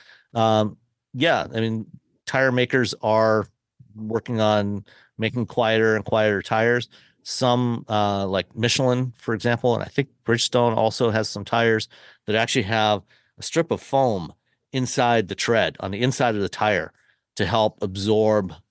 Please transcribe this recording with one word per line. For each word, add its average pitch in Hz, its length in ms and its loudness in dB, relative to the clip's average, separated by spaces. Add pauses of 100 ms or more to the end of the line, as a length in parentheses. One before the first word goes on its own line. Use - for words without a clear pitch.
(320)
Um, 110 460 2 (340)
yeah, 135 420 0
I 113 60 -2
mean, 110 240 -2 (440)
tire 135 240 2
makers 123 500 2
are 110 460 2 (480)
working 110 440 -4
on 104 440 0 (320)
making 110 300 -2
quieter 110 500 2
and 101 80 -4
quieter 107 380 0
tires. 120 460 0 (360)
Some, 123 640 0
uh, 101 360 0
like 95 300 -4
Michelin, 123 640 0
for - 160 -4
example, 120 400 0
and 104 80 -4
I 92 60 -10
think - 200 -4 (160)
Bridgestone 120 500 0
also 110 360 0
has 107 180 0
some 104 160 -8
tires 113 440 0 (360)
that 107 120 -2
actually 117 260 0
have 107 400 0 (340)
a - 60 -16
strip 165 280 -2
of - 120 -2
foam 113 500 -2 (400)
inside 120 560 0
the 98 60 -8
tread, 107 460 0
on 95 100 -6
the 101 100 -6
inside 123 360 0
of 101 40 -2
the 95 80 -2
tire, 98 440 -2 (440)
to 107 80 -2
help 110 380 0
absorb, 104 720 0 (160)